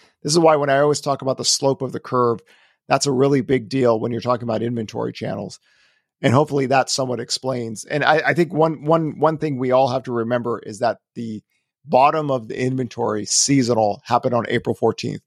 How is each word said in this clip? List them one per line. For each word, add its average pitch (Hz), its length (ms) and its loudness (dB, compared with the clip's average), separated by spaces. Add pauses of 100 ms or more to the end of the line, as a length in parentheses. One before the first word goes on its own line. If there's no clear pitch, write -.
(220)
this 156 100 -4
is 165 80 2
why 160 160 6
when 143 140 2
I 139 100 4
always 147 220 2
talk 139 220 -4
about 131 140 -2
the 143 80 -6
slope 135 360 0
of 131 100 -6
the - 80 -8
curve, 123 400 0 (480)
that's 139 200 0
a 143 40 2
really 139 300 4
big 127 260 0
deal 120 320 2
when 120 120 -4
you're 117 100 -4
talking 120 220 -2
about 113 180 -2
inventory 117 500 -4
channels. 104 480 -10 (640)
And 135 120 2
hopefully 139 340 2
that 131 220 2
somewhat 127 300 -4
explains. 123 640 -6
And 143 180 -4
I, 147 240 4
I 143 60 2
think 156 200 0
one, 151 320 0
one, 160 340 0
one 156 200 2
thing 151 180 -4
we 127 140 -2
all 131 160 4
have 123 160 -4
to 131 80 -10
remember 117 480 -2
is 104 200 -14
that 113 200 -2 (160)
the 113 280 -10 (400)
bottom 147 460 2
of 120 180 -2
the - 120 -8
inventory 120 640 -2
seasonal 113 800 2
happened 120 320 0
on 113 140 0
April 117 260 -2
fourteenth. 110 500 -2